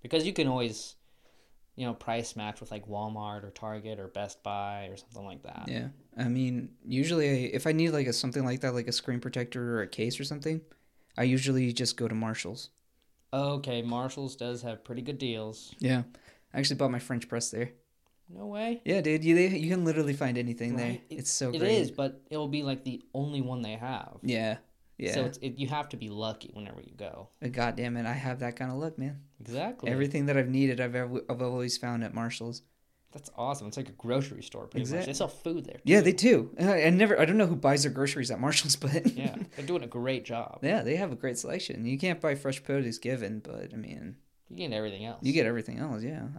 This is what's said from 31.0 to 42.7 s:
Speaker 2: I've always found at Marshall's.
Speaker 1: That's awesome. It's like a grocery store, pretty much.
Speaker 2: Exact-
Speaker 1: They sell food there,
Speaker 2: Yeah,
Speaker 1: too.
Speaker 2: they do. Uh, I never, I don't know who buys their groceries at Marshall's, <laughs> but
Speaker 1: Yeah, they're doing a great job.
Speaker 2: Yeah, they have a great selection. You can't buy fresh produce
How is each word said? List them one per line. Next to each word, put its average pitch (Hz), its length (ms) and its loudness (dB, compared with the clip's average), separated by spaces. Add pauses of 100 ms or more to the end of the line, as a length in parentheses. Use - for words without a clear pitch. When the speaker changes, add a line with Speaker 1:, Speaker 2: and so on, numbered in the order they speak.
Speaker 2:
I've 123 120 -2
always 123 360 0
found 117 260 -2
at 104 100 -4
Marshall's. 117 500 -6 (480)
Speaker 1:
That's 143 240 -16
awesome. 127 320 -4
It's 104 80 -10
like 135 140 -6
a 101 40 -16
grocery 131 500 -2
store, - 240 -12
pretty 127 180 -4
much. 131 80 -4
Speaker 2:
Exact- 180 140 -2
Speaker 1:
They 135 60 -4
sell 165 140 0
food 165 380 -6
there, - 180 -12
Speaker 2:
Yeah, 190 160 10
Speaker 1:
too. 175 60 10
Speaker 2:
they 185 80 8
do. 185 440 8
Uh, 190 140 4
I 160 200 6
never, 202 280 8
I 151 60 8
don't 180 100 6
know 208 120 8
who 165 100 2
buys 143 260 6
their 143 80 2
groceries 135 400 0
at 98 80 -2
Marshall's, 147 360 4
<laughs> - 20 4
but 147 360 2
Speaker 1:
Yeah, - 220 -2 (220)
they're 139 80 -6
doing 170 180 0
a 120 40 -8
great 123 360 -2
job. 117 380 -6
Speaker 2:
Yeah, 170 220 4
they 131 120 2
have 180 160 0
a 117 60 -4
great 123 200 -2
selection. - 480 -4
You 131 120 0
can't 170 240 0
buy 147 140 2
fresh 139 280 -4
produce 131 360 0